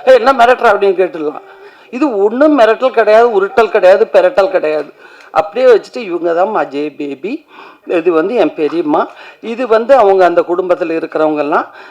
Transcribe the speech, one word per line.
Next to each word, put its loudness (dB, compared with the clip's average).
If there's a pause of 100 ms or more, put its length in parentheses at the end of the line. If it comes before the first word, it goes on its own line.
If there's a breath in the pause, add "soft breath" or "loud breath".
"ஏய், 6
என்ன 4
மிரட்டுற?" 2
அப்படின்னு 0
கேட்டுடலாம். -4 (500 loud breath)
இது -4
ஒண்ணும் 2
மிரட்டல் 2
கிடையாது, 2
உருட்டல் 0
கிடையாது, 2
பெரட்டல் 2
கிடையாது. -4 (380 loud breath)
அப்படியே 2
வச்சுட்டு, 0
"இவங்க -6
தான் -2
மா -2
ஜே -8
பேபி, -10 (400 loud breath)
இது 0
வந்து -2
என் 0
பெரியம்மா, -2 (320 loud breath)
இது -8
வந்து 2
அவங்க 4
அந்த 2
குடும்பத்துல -2
இருக்கிறவங்க -2
எல்லாம், -2 (240 loud breath)